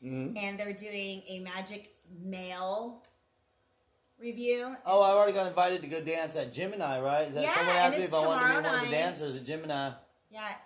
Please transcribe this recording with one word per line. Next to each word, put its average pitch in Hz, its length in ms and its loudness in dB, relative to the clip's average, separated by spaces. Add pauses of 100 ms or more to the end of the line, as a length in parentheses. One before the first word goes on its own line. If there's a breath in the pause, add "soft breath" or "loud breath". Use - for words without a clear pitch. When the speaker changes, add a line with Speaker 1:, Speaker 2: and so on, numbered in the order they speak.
Speaker 1:
Mm-hmm. 131 340 -6
Speaker 2:
and 202 200 -6
they're 202 160 -6
doing 196 540 -8
a 185 140 -10
Magic 190 520 -10 (300)
Mail 190 800 -8 (1120)
review. 240 580 -2 (100)
Speaker 3:
Oh, 190 160 8
I 196 100 8
already 202 220 6
got 190 140 2
invited 180 340 2
to 151 60 -12
go 160 140 -6
dance 160 340 -4
at 131 160 -4
Gemini, 160 500 -4
right? 147 260 2
Is 139 80 -8
that 147 80 0
Speaker 2:
Yeah, 320 120 4
Speaker 3:
someone 175 200 2
Speaker 2:
and 175 100 6
Speaker 3:
asked - 120 4
me 185 60 0
Speaker 2:
it's 160 100 -2
Speaker 3:
if 160 60 4
I 156 80 4
wanted 160 140 2
to - 60 4
be 262 80 4
Speaker 2:
tomorrow 294 80 2
Speaker 3:
one 165 120 0
of 240 100 0
the - 100 -2
Speaker 2:
night. - 100 2
Speaker 3:
dancers 151 320 -4
at 127 80 -10
Gemini. 143 460 -4 (400)
Speaker 2:
Yeah, 214 160 -10 (180)